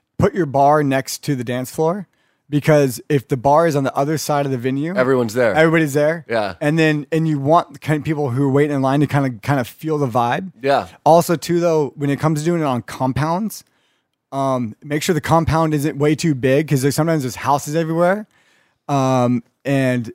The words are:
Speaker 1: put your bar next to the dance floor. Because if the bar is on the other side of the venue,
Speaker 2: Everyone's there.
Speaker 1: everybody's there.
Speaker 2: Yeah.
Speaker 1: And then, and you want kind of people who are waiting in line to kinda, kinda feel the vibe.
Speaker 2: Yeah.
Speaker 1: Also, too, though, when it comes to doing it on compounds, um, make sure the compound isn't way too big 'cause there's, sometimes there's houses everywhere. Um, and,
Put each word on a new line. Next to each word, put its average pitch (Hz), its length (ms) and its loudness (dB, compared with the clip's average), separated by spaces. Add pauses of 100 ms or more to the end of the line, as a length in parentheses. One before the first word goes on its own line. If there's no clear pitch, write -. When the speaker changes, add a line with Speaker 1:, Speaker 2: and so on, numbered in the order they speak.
(200)
Speaker 1:
put - 160 2
your 175 100 0
bar 139 380 2
next 135 400 -2
to 147 120 -2
the 123 80 -8
dance 123 280 -6
floor. 165 360 -4 (420)
Because 143 600 2
if 143 200 0
the 139 80 -2
bar 143 280 4
is 151 100 0
on 139 80 0
the 131 120 -4
other 143 220 -2
side 143 280 -2
of 135 60 -4
the 127 80 -4
venue, 139 360 -4
Speaker 2:
Everyone's 123 380 0
there. 117 220 0
Speaker 1:
everybody's 160 380 2
there. 151 360 0
Speaker 2:
Yeah. 107 320 -2
Speaker 1:
And 151 160 0
then, 151 340 2
and 160 160 0
you 151 120 0
want 156 420 0
kind 151 160 -2
of 139 60 -6
people 147 260 -4
who 127 140 -2
are 139 80 2
waiting 143 240 2
in 135 80 -2
line 135 160 2
to 147 80 2
kinda, 139 240 -2 (100)
kinda 135 220 -2
feel 156 340 -6
the 143 100 0
vibe. 123 440 -2 (100)
Speaker 2:
Yeah. 131 260 0 (160)
Speaker 1:
Also, 165 320 4
too, 170 240 -2
though, 160 360 0
when 143 160 -2
it 135 80 -2
comes 156 220 0
to 156 40 -8
doing 170 160 0
it 156 40 -2
on 123 180 -2
compounds, 151 800 -4 (680)
um, 131 520 -4
make 147 180 -4
sure 180 140 0
the 147 60 0
compound 160 520 2
isn't 147 240 -2
way 151 160 2
too 156 220 0
big 135 320 2
'cause 131 160 0
there's, 139 120 0
sometimes 160 280 0
there's 123 140 -8
houses 143 380 -2
everywhere. 170 520 0 (600)
Um, 131 560 2 (220)
and, 127 500 0